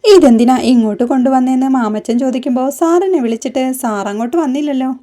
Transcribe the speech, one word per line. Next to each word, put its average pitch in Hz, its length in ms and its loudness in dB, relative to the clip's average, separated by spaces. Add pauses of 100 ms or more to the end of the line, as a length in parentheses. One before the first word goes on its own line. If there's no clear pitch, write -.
(180)
"ഇതെന്തിനാ 247 400 4
ഇങ്ങോട്ട് 226 460 0
കൊണ്ടുവന്നേന്ന്?" 262 640 0
മാമച്ചൻ 226 520 -2
ചോദിക്കുമ്പോ 254 500 -2
"സാറിനെ 349 500 0
വിളിച്ചിട്ട് 254 540 -4
സാർ 220 340 -6
അങ്ങോട്ട് 233 300 -4
വന്നില്ലല്ലോ." 277 520 -2 (140)